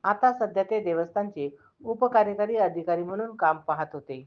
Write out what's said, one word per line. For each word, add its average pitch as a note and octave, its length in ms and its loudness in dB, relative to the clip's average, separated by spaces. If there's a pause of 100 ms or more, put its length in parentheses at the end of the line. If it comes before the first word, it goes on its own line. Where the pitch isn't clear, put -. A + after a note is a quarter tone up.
आता G#3+ 280 4
सध्या G3 300 -2
ते G#3+ 180 0
देवस्थानचे E3+ 680 -2 (360)
उपकार्यकारी A3 720 2
अधिकारी E3+ 460 0
म्हणून G#3+ 340 -6
काम D#3+ 220 2
पाहत D#3 340 -4
होते. C#3 340 -12